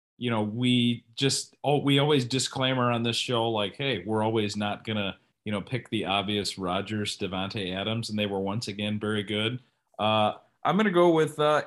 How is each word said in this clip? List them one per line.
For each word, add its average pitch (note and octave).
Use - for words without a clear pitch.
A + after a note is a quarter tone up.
you A#2+
know, A2+
we A#2+
just, -
oh, C#3
we C#3
always C#3+
disclaimer C3
on A#2
this A#2
show, A#2
like, G#2
"Hey, C3
we're A2
always A2
not G#2
gonna, G#2
you G#2+
know, G2+
pick -
the G#2
obvious G2+
Rodgers, G2
Davante F#2+
Adams," A2
and G#2+
they G#2
were G2
once G2
again G#2
very G#2+
good. G#2+
Uh, G#2+
I'm D#3
gonna G#3+
go F3
with, D#3
uh, D3+